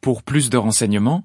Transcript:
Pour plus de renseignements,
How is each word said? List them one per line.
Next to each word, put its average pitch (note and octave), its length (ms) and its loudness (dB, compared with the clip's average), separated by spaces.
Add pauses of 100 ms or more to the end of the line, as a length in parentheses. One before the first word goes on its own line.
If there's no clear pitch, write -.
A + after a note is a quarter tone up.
Pour B2 200 -2
plus C3 300 0
de B2+ 60 2
renseignements, A2 680 0